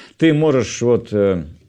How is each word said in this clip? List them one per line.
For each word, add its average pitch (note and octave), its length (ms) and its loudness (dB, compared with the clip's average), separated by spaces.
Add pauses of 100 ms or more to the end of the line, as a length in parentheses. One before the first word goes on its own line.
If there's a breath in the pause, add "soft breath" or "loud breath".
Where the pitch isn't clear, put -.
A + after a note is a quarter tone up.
(160 loud breath)
Ты D#3+ 180 2
можешь C#3+ 480 0
вот, A#2+ 300 0
э, G2 320 0 (240)